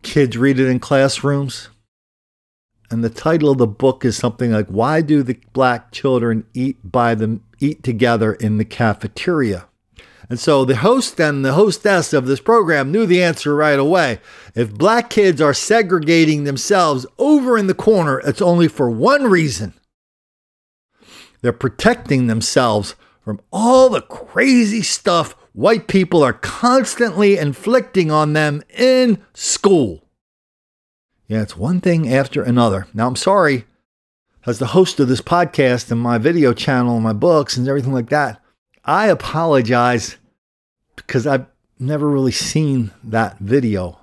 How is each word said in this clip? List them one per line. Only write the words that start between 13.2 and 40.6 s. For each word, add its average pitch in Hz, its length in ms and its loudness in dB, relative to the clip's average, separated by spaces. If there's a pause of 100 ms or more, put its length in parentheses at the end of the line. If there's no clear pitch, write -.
answer 147 320 -2
right 147 240 2
away. 147 400 0 (360)
If 117 180 -2
black 233 360 0
kids 185 300 2
are 147 140 2
segregating 165 920 2
themselves 143 600 0 (140)
over 254 380 2
in 196 100 0
the 185 60 0
corner, 165 520 0
it's 143 160 -2
only 175 260 4
for 131 220 -2
one 240 360 0
reason. 147 480 0 (1700)
They're 120 120 0
protecting 135 720 0
themselves 113 680 0 (280)
from 107 160 -10 (120)
all 254 380 4
the 175 120 -2
crazy 233 800 0
stuff - 540 -2 (180)
white 185 340 0
people 180 360 2
are 120 100 0
constantly 214 1040 0
inflicting 175 720 -2
on 151 220 0
them 151 300 -2 (140)
in 254 440 2 (120)
school. 135 720 0 (1200)
Yeah, 110 140 -4
it's - 160 -8
one 165 240 -2
thing 160 320 0
after 135 300 0
another. 117 500 0
Now, 113 140 -2
I'm 127 80 -4
sorry, 160 500 0 (800)
as 117 140 -4
the 127 80 -2
host 180 320 2
of 135 80 2
this 127 140 0
podcast 139 680 0
and 117 80 -2
my 120 180 -2
video 139 360 2
channel 123 420 -2
and 113 80 -2
my 113 100 -2
books 147 440 0
and 127 100 -2
everything 135 260 -2
like 117 160 -4
that, 139 320 -2 (440)
I 202 220 0
apologize 123 1120 0 (880)